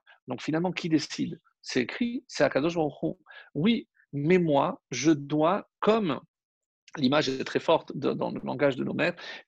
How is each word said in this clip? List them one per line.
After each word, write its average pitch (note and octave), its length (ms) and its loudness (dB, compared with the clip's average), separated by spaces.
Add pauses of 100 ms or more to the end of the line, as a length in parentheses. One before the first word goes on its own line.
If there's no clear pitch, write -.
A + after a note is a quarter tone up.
(280)
Donc C3 120 -6
finalement, E3 320 0
qui - 160 -6
décide ? - 520 -2 (200)
C'est - 220 -2
écrit, A#3+ 440 -4
c'est - 180 0
Akadosh D3 300 0
Baruch D3+ 280 -2
Hu. D#3+ 100 -2 (420)
Oui, G#3 320 2 (280)
mais D3+ 240 4
moi, D#3+ 420 2 (100)
je C3+ 200 0
dois, D3+ 580 0 (120)
comme G#3 400 2 (760)
l'image C#3+ 320 4
est C3 160 -4
très C3 160 -2
forte D#3+ 360 0
de, C3 160 0
dans C3 180 -4
le - 120 -8
langage C3+ 340 0
de C#3 60 -4
nos C3 120 -4
maîtres, D#3+ 280 -2 (260)